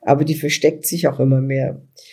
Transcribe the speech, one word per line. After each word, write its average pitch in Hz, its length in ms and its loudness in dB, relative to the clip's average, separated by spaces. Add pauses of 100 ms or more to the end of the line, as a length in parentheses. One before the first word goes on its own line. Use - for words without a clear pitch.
Aber 143 220 2
die 151 120 -2
versteckt 151 500 -2
sich 170 220 -2
auch 135 120 -2
immer 135 220 4
mehr. 135 400 -4 (320)